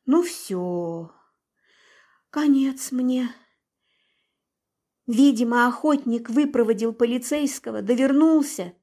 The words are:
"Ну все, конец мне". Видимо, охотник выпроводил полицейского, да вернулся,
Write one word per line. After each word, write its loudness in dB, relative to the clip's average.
"Ну 2
все, -8
конец 0
мне". -2
Видимо, 4
охотник -2
выпроводил 0
полицейского, -4
да 0
вернулся, 2